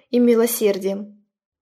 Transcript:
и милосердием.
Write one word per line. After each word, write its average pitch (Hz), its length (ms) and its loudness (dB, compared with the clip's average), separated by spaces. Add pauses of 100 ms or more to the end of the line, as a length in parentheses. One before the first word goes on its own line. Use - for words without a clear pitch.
(100)
и 240 100 0
милосердием. 208 1040 0 (380)